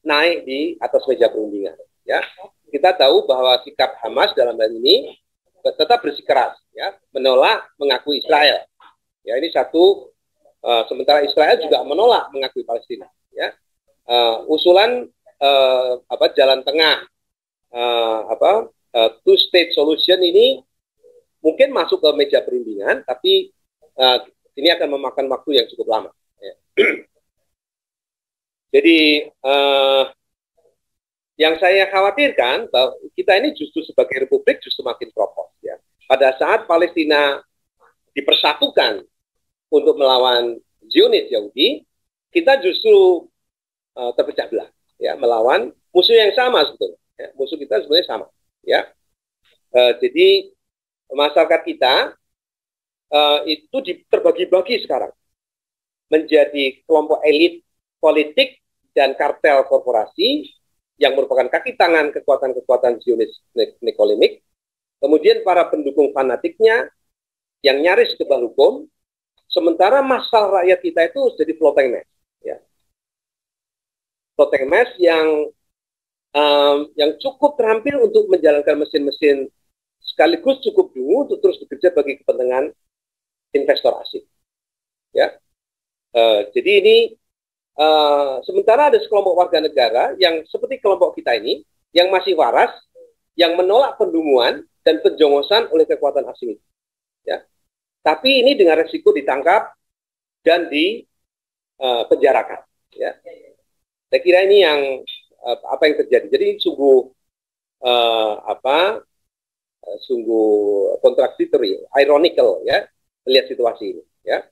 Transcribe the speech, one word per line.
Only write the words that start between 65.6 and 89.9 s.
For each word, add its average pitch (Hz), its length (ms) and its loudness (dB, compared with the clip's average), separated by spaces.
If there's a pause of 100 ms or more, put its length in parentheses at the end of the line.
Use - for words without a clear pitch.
pendukung 143 480 -2
fanatiknya 170 720 0 (720)
yang 139 240 2
nyaris 196 320 2
kebal 127 320 -2
hukum, 180 400 0 (640)
sementara 180 480 2
massal 233 480 0
rakyat 185 320 2
kita 170 320 -2
itu - 80 -6 (160)
jadi 156 240 -4
floating 143 320 2
mass, 90 160 -10 (320)
ya. - 160 -12 (1800)
Floating 139 320 2
mass 214 280 0
yang, 156 560 0 (800)
em, 143 440 4 (200)
yang 151 240 0
cukup 277 400 -2
terampil 226 480 0
untuk 208 240 2
menjalankan 151 480 2
mesin-mesin 143 680 -2 (560)
sekaligus - 560 0
cukup - 320 -2
dulu 170 320 -2
untuk - 160 -6
terus - 240 2
bekerja - 320 -2
bagi 143 240 -4
kepentingan 127 500 -2 (840)
investor 135 480 0
asing, - 240 -16 (880)
ya. 147 160 0 (800)
Eh, 113 280 2 (120)
jadi 127 180 -2 (140)
ini, 220 120 6 (800)
eh, 147 580 2 (100)
sementara 269 480 2
ada 214 80 2
sekelompok 196 360 -2
warga 175 240 2
negara 143 600 0